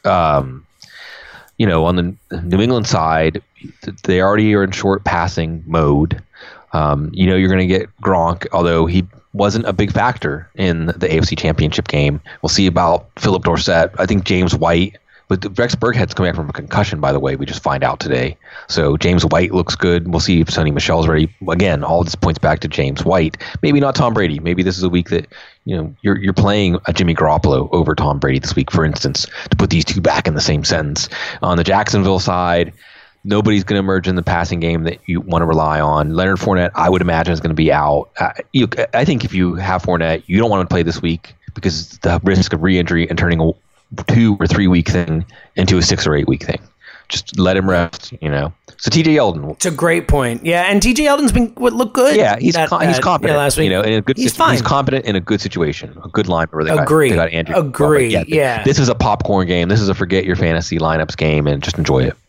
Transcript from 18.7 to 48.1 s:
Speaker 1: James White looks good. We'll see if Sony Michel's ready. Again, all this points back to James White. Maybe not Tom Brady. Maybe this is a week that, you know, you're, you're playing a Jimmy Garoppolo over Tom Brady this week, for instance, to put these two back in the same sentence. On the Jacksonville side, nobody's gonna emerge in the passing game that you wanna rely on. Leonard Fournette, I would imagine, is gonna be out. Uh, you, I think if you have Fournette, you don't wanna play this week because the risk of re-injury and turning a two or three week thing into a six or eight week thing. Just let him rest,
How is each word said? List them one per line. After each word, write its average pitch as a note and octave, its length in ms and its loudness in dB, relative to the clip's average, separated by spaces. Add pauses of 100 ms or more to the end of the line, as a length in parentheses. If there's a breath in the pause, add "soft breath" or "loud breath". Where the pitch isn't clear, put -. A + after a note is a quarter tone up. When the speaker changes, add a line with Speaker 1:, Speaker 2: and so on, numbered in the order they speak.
Speaker 1:
James F2 280 2
White D#2+ 280 2
looks F2+ 220 0
good. F2 340 0
We'll E2 100 0
see E2 220 2
if D#2+ 60 2
Sony D2+ 240 0
Michel's D#2+ 360 0
ready. D#2 260 0 (160)
Again, E2 340 0
all G3+ 200 2
this E3 100 -4
points - 260 -2
back - 200 0
to - 80 -8
James C#2+ 380 -4
White. F2 320 2 (260 loud breath)
Maybe D3 160 4
not C#3 160 0
Tom A#2+ 180 0
Brady. E2+ 260 0
Maybe F2 240 -2
this F#2 140 -2
is F#2 60 -4
a F#2 60 0
week F2 200 0
that, - 160 -2 (400 loud breath)
you G2 120 -4
know, D#2 240 -8
you're, G2+ 160 0
you're F#2+ 160 0
playing G2 440 2 (100)
a D#2+ 60 -2
Jimmy E2+ 220 2
Garoppolo D2+ 560 2
over D#2 240 2
Tom C#2+ 240 -2
Brady C2+ 200 0
this - 160 -6
week, - 140 -2
for D#2+ 140 0
instance, C#2+ 420 -2 (240 loud breath)
to - 60 2
put F#2+ 140 0
these E2 160 2
two - 160 -4
back D2+ 260 0
in D#2+ 80 0
the D2+ 60 -2
same D2+ 220 0
sentence. D2+ 440 -2 (340 loud breath)
On F2+ 160 0
the E2+ 60 0
Jacksonville F#2+ 560 2
side, F2 540 0 (500 loud breath)
nobody's G#2 400 2
gonna G2+ 160 0
emerge F#2+ 300 0
in F#2 60 0
the F2 80 -2
passing F2 360 -2
game E2 240 -2
that E2 240 -6
you F2 140 -2
wanna E2+ 240 0
rely D#2 340 2
on. D2+ 340 0
Leonard F#2 240 0
Fournette, F2+ 380 0
I F2+ 140 2
would F#2 120 2
imagine, E2+ 320 0
is D#2 60 -2
gonna D#2+ 140 -4
be D#2 180 2
out. D2 380 0 (100)
Uh, - 140 -2 (180)
you, B2+ 160 2 (260)
I A#2+ 120 2
think C#3+ 180 0
if G#2 100 -6
you F2+ 220 0
have F#2 280 -2
Fournette, E2 440 0
you F2+ 100 0
don't A#2 140 2
wanna F#2 160 0
play F2 160 0
this E2 180 -4
week E2 320 -6 (220)
because E2 440 -6
the E2+ 240 0
risk F#2 300 2
of D#2 80 -2
re-injury F2 480 0
and E2+ 80 -4
turning E2+ 220 2
a E2 120 2 (560)
two A2 320 4
or E2+ 80 0
three G2 180 2
week F2+ 240 2
thing E2+ 340 -2 (320 loud breath)
into F2+ 220 2
a E2+ 60 2
six - 240 -2
or D2+ 80 2
eight C#2+ 120 0
week - 160 -2
thing. - 140 -6 (520 loud breath)
Just - 280 -8
let F#2 180 2
him F#2+ 140 2
rest, F2 420 -2 (100)